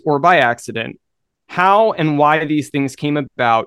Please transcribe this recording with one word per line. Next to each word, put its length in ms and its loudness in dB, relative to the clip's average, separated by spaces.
or 120 0
by 200 4
accident, 600 -4
how 440 2
and 260 -2
why 260 2
these 260 -4
things 260 -4
came 200 -4
about 500 -2